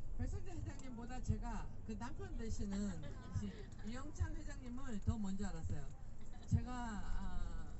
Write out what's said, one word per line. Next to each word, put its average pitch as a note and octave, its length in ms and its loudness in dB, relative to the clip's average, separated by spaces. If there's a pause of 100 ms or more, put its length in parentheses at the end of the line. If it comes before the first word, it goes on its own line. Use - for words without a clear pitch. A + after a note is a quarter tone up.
(180)
백성자 F#4 380 0
회장님보다 B3+ 680 -4
제가 A3 440 2 (180)
그 A3 120 -2
남편 C#4+ 400 -2
되시는 G#3+ 400 2 (680)
이-, - 480 -4
이영찬 D4+ 440 0
회장님을 B3+ 720 -2
더 A3+ 120 4
먼저 G3+ 300 2
알았어요. D#3+ 380 0 (640)
제가, A#3 240 4
아, - 960 2 (120)